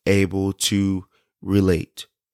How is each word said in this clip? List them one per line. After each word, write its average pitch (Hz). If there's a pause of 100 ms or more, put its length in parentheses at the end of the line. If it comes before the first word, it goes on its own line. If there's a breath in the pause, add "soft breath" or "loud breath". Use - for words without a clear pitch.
able 98
to 98 (360)
relate. 95 (260)